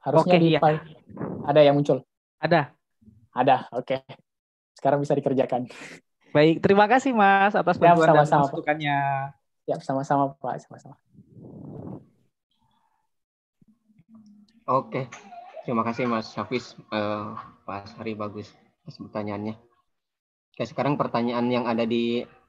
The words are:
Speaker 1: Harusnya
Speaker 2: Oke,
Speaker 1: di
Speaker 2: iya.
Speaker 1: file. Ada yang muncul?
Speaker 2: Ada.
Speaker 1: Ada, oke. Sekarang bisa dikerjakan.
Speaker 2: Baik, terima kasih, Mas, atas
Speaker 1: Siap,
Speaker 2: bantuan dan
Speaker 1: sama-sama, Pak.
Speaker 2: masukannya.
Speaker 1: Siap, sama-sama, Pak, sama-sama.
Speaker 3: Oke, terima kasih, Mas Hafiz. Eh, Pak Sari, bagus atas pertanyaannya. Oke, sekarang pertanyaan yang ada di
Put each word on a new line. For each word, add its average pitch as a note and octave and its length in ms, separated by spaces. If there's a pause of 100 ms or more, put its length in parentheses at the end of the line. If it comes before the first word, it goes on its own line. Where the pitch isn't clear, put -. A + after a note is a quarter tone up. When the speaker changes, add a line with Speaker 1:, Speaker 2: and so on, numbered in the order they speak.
Speaker 1:
Harusnya D#3+ 380
Speaker 2:
Oke, - 20
Speaker 1:
di D#3+ 160
Speaker 2:
iya. C#3+ 80
Speaker 1:
file. D#3 160 (640)
Ada D3 160
yang C#3+ 160
muncul? C#3+ 240 (400)
Speaker 2:
Ada. D#3+ 320 (640)
Speaker 1:
Ada, B2+ 400
oke. C3 240 (720)
Sekarang C#3+ 320
bisa C#3+ 80
dikerjakan. B2+ 560 (640)
Speaker 2:
Baik, D#3+ 320
terima G3+ 240
kasih, C4 240
Mas, G3 400
atas F3+ 240
Speaker 1:
Siap, - 80
Speaker 2:
bantuan E3+ 240
dan D3+ 160
Speaker 1:
sama-sama, D3+ 240
Pak. C3+ 60
Speaker 2:
masukannya. D3+ 440 (680)
Speaker 1:
Siap, C3+ 160
sama-sama, C#3 400 (160)
Pak, B2+ 140 (100)
sama-sama. - 320 (3750)
Speaker 3:
Oke, C3 400 (560)
terima A#2 180
kasih, A2+ 220
Mas A2+ 320
Hafiz. A#2 400 (160)
Eh, G#2 360 (360)
Pak G2+ 320
Sari, A2 160
bagus G#2 400 (320)
atas - 160
pertanyaannya. G#2 560 (960)
Oke, - 160
sekarang C3+ 320
pertanyaan A#2+ 480
yang B2 160
ada A#2 240
di A#2 340 (260)